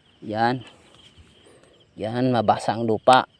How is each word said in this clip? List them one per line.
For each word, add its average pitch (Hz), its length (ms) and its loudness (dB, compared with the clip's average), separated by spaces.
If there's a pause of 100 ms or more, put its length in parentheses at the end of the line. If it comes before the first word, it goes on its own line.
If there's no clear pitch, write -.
(260)
Yan. 117 400 -4 (1300)
Yan, 123 400 -4
mabasa 107 400 0
ang 117 100 -6
lupa. 117 560 2